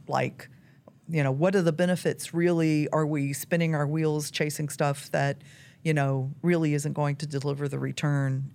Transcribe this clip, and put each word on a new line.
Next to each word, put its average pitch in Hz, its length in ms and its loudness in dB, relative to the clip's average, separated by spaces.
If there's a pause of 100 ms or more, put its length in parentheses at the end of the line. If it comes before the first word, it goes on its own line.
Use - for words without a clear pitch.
like, 131 420 -4 (580)
you 160 160 0
know, 135 80 2
what 175 240 2
are 190 60 4
the 165 100 4
benefits 175 640 0
really? 160 560 2
Are 156 160 2
we 143 260 -2
spinning 165 440 0
our 147 120 0
wheels 151 420 0
chasing 151 380 -2
stuff 143 440 -2
that, 143 260 0 (460)
you 160 100 2
know, 135 380 0 (100)
really 165 320 2
isn't 147 200 -2
going 143 240 -2
to 147 80 -8
deliver 143 440 -4
the 135 100 -6
return, 135 760 -2